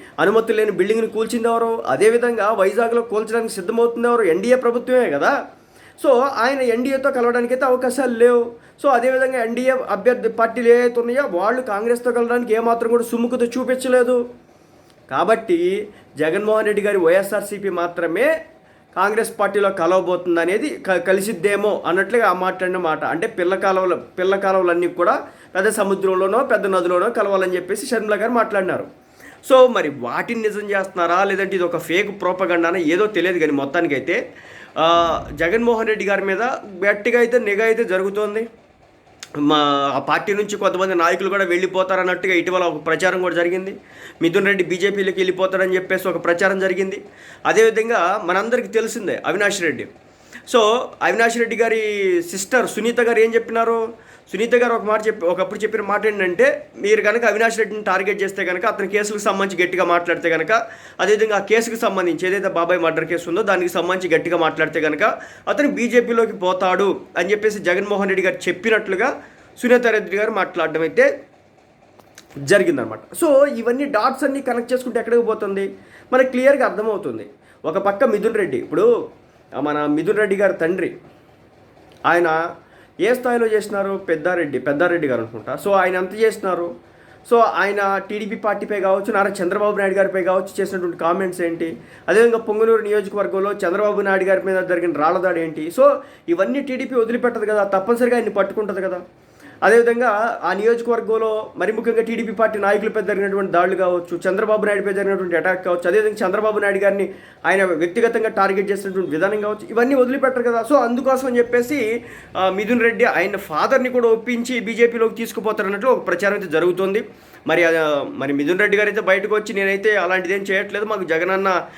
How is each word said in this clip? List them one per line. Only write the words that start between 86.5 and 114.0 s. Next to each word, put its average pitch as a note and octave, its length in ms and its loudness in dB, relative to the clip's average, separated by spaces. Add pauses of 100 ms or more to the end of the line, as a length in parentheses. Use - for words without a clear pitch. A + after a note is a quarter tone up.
So, A#3 60 6
ఆయన G3 720 2
టీడీపీ G#3 260 -6
పార్టీపై G3+ 440 -4
కావచ్చు, G3 320 0
నారా G3+ 180 2 (120)
చంద్రబాబు G3+ 360 0
నాయుడు G3 160 0
గారిపై F#3 280 2
కావచ్చు F#3 260 0 (120)
చేసినటువంటి F3+ 360 -4
కామెంట్స్ F3+ 440 -2
ఏంటి? E3 360 -4 (320)
అదేవిధంగా A3+ 300 4
పొంగనూరు A3 440 2
నియోజకవర్గంలో G3 720 -2
చంద్రబాబు G3 480 0
నాయుడు F#3+ 240 0
గారి F#3+ 180 2
మీద F#3 200 0
జరిగిన F3 300 0
రాళ్ల D#3 260 2
దాడి F3 220 0
ఏంటి? D#3+ 400 -6
So, C#3 140 6 (340)
ఇవన్నీ G3 320 0
టీడీపీ B3+ 340 -6
వదిలిపెట్టదు A3+ 520 0
కదా, G#3 180 0
తప్పనిసరిగా A#3 520 2
ఆయన్ని A3 160 -2
పట్టుకుంటది G3 500 -2
కదా. F3+ 180 -4 (600)
అదేవిధంగా A#3 800 2
ఆ E3+ 100 -2
నియోజకవర్గంలో A3 1040 -2
మరి F#3 160 -2
ముఖ్యంగా A3+ 300 0
టీడీపీ A3+ 300 -4
పార్టీ A3 260 0
నాయకులపై G#3 440 0
జరిగినటువంటి G3 500 -2
దాడులు F3+ 240 2
కావచ్చు, F3+ 540 -2
చంద్రబాబు G3+ 360 0
నాయుడుపై G3+ 260 -2
జరిగినటువంటి F#3+ 440 -2
అటాక్ F3+ 280 0
కావచ్చు, F3+ 240 -2
అదేవిధంగా G#3 380 2
చంద్రబాబు G#3 320 0
నాయుడు G3+ 200 0
గారిని G3 360 0 (320)
ఆయన F#3+ 180 4
వ్యక్తిగతంగా F#3+ 640 0
టార్గెట్ G3 420 0
చేసినటువంటి F#3+ 400 -4
విధానం G3 300 0
కావచ్చు, G#3+ 300 -6
ఇవన్నీ A#3+ 240 2
వదిలిపెట్టరు B3+ 480 2
కదా. A#3 280 0
So D4 60 6
అందుకోసం B3+ 500 0
అని A#3+ 120 2
చెప్పేసి, A#3+ 640 0 (320)
ఆ, F#3 140 2
మిథున్ G#3+ 300 0
రెడ్డి A3+ 240 2
ఆయన G3 320 0
ఫాదర్ని G#3+ 520 0
కూడా A#3+ 200 2